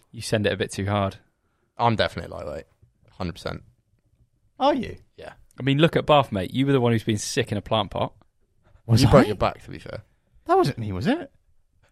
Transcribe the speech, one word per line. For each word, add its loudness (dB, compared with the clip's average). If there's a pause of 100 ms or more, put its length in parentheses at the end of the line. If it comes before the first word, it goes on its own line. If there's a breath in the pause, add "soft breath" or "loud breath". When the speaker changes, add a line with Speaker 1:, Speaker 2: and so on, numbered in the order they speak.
(120)
Speaker 1:
you -14
send -2
it 2
a -2
bit -4
too -6
hard. -2 (600)
Speaker 2:
I'm 2
definitely -4
lightweight. -10 (480)
Hundred -8
percent. -12 (960)
Speaker 3:
Are 2
you? -6 (200)
Speaker 2:
Yeah. -18 (260)
Speaker 1:
I -12
mean, 2
look 2
at 0
Bath, 4
mate. -4
You 0
were 2
the 2
one 2
who's 0
been -2
sick -4
in -2
a -6
plant -2
pot. -6 (760)
Speaker 3:
Was 4
Speaker 2:
You 8
Speaker 3:
I? 2
Speaker 2:
broke 8
your -4
back, -4
to -18
be -14
fair. -14 (440)
Speaker 3:
That 4
wasn't 2
me, -4
was -4
it? 0 (600)